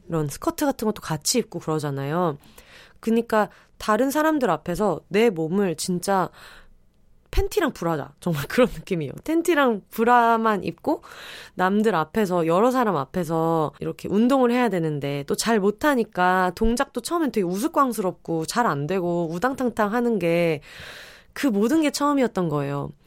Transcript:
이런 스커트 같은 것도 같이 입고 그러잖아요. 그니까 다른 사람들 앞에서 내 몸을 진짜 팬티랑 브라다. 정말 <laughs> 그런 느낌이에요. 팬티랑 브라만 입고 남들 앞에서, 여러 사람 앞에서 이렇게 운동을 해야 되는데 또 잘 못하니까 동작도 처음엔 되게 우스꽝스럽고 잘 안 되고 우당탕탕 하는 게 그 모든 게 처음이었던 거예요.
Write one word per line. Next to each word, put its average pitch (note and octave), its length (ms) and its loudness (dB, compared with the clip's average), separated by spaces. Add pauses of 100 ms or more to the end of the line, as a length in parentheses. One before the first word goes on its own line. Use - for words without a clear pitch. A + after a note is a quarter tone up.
이런 D#3 180 -2
스커트 - 380 -4
같은 C4 200 -2
것도 G#3+ 160 -2
같이 D#3+ 380 -2
입고 F#3+ 200 -4
그러잖아요. D3+ 800 -2 (600)
그니까 A3+ 500 0 (280)
다른 A3 320 0
사람들 D4+ 400 2
앞에서 F3 580 -2
내 A3 220 4
몸을 E3+ 460 0
진짜 F3+ 540 -2 (1000)
팬티랑 F#4+ 440 0
브라다. D#3 460 -4
정말 D3 260 -2
<laughs> - 20 -8
그런 B3 260 4
느낌이에요. D#3+ 380 -6 (120)
팬티랑 D4 580 2 (100)
브라만 A3+ 720 2
입고 - 400 -4 (500)
남들 G3+ 400 2
앞에서, F3 540 0
여러 G3 240 4
사람 A#3+ 240 2
앞에서 D#3+ 840 0
이렇게 - 300 -8
운동을 B3 420 4
해야 B3 180 2
되는데 C#3+ 580 -2
또 D3+ 80 -2
잘 A3 240 0
못하니까 F#3 960 2
동작도 A#3 460 0
처음엔 E4 300 -2
되게 G3 140 0
우스꽝스럽고 F#3 1000 -2
잘 A#3+ 200 -2
안 D3 220 -2
되고 F3 440 -2
우당탕탕 A3 640 -2
하는 A#3+ 260 0
게 E3+ 420 0 (720)
그 - 120 -4
모든 A#3+ 380 2
게 C#4+ 80 2
처음이었던 C4 580 0
거예요. C#3+ 400 -4 (180)